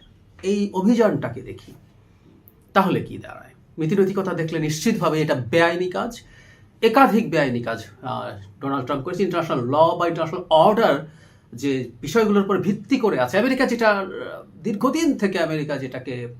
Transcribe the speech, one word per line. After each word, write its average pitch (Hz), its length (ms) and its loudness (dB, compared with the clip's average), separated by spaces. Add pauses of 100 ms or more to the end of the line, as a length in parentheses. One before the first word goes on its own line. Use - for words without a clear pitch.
(440)
এই 202 300 0
অভিযানটাকে 185 680 2
দেখি, - 300 -16 (1000)
তাহলে 180 280 2
কি - 160 -10
দাঁড়ায়? - 360 -18 (240)
নীতি 160 180 -2
নৈতিকতা 190 380 2
দেখলে 160 260 -4
নিশ্চিতভাবে 156 640 0
এটা 151 140 0
বেআইনি 170 560 0
কাজ, 214 300 -6 (600)
একাধিক 226 500 4
বেআইনি 127 320 0
কাজ, 113 200 -6 (180)
আহ, 117 280 -8 (320)
ডোনাল্ড 135 240 -4
ট্রাম্প 135 180 -4
করেছে। 180 200 -4
ইন্টারন্যাশনাল 160 420 -2
ল 156 340 2
বা 175 80 0
ইন্টারন্যাশনাল 165 420 -4
অর্ডার 170 580 4 (460)
যে 131 380 -4 (100)
বিষয়গুলোর 202 440 2
উপর 196 160 0
ভিত্তি - 360 -2
করে 165 220 0
আছে, 123 180 0
আমেরিকা 254 280 2
যেটা, 233 260 2
আহ, 196 140 0 (580)
দীর্ঘদিন 277 540 0
থেকে 185 220 0
আমেরিকা 151 380 -2
যেটাকে 127 640 -8